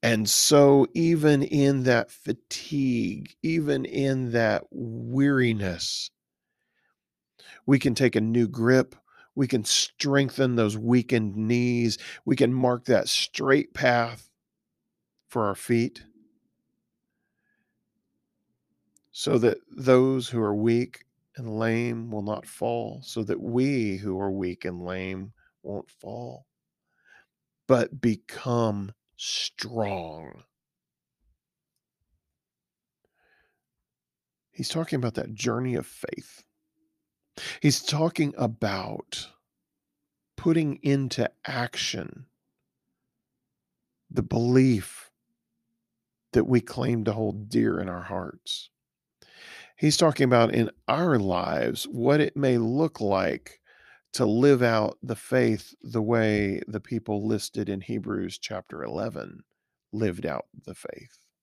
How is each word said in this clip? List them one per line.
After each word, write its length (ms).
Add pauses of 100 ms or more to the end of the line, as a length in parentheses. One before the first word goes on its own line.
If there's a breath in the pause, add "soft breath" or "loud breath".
And 240
so 680
even 480
in 400
that 280
fatigue, 1300
even 420
in 480
that 380
weariness, 1400 (1600 loud breath)
we 120
can 160
take 220
a 60
new 260
grip. 460 (400 soft breath)
We 120
can 160
strengthen 920
those 220
weakened 580
knees. 600 (260 loud breath)
We 100
can 200
mark 320
that 240
straight 640
path 560 (1000)
for 160
our 100
feet 480 (3000)
so 260
that 220 (100)
those 600
who 100
are 140
weak 500 (320)
and 220
lame 520
will 120
not 240
fall, 560
so 220
that 160
we 580
who 200
are 140
weak 320
and 180
lame 500 (320)
won't 240
fall, 560 (1200 soft breath)
but 320
become 920 (240)
strong. 1300 (4000)
He's 180
talking 280
about 180
that 200
journey 420
of 100
faith. 560 (1160 loud breath)
He's 200
talking 560
about 920 (1080)
putting 460
into 480 (160)
action 800 (1800)
the 140
belief 880 (1200)
that 160
we 120
claim 440
to 80
hold 360
dear 300
in 100
our 140
hearts. 640 (1080 loud breath)
He's 200
talking 280
about 280
in 180 (180)
our 320
lives 640
what 360
it 160
may 220
look 420
like 600 (520 soft breath)
to 140
live 360
out 400
the 140
faith 640
the 220
way 640
the 120
people 460
listed 440
in 100
Hebrews 560
chapter 480
eleven 580 (480)
lived 360
out 180 (220)
the 80
faith. 440 (240)